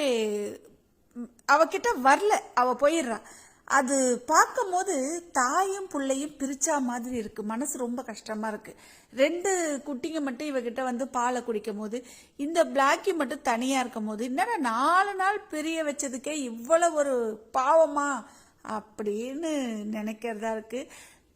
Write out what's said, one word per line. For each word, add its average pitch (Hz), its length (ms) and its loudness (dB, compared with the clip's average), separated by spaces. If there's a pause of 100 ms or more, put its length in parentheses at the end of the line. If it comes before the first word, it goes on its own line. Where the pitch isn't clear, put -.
(1160)
ம், 240 160 -12 (180)
அவகிட்ட 320 400 4 (160)
வரல, 294 360 6 (140)
அவ 247 200 4
போயிடுறா. 285 460 2 (440)
அது 262 540 4
பார்க்கும்போது 349 1120 2
தாயும் 381 560 0
புள்ளையும் 277 500 -2
பிரிச்சா 277 420 -2
மாதிரி 247 360 -4
இருக்கு. 214 260 -6
மனசு 226 360 -6
ரொம்ப 240 240 -4
கஷ்டமா 220 460 -8
இருக்கு. 208 260 -10 (420)
ரெண்டு 330 720 2
குட்டிங்க 302 340 -4
மட்டும் 269 280 -4
இவகிட்ட 247 340 -2
வந்து 247 260 -2
பாலை 247 360 -2
குடிக்கும் 208 340 -4
போது, 214 280 -8 (300)
இந்த 320 280 2
பிளாக்கி 277 500 2
மட்டும் 285 280 -4
தனியா 254 380 0
இருக்கும் 226 260 -4
போது, 214 180 -6
என்னடா 359 320 0
நாலு 320 580 2
நாள் 392 260 0
பிரிய 320 440 -4
வச்சதுக்கே 285 460 -6
இவ்வளவு 302 640 2
ஒரு 254 560 0
பாவமா 285 720 4 (440)
அப்படின்னு 226 840 -6 (400)
நினைக்கிறதா 220 600 -6
இருக்கு. 220 360 -8 (480)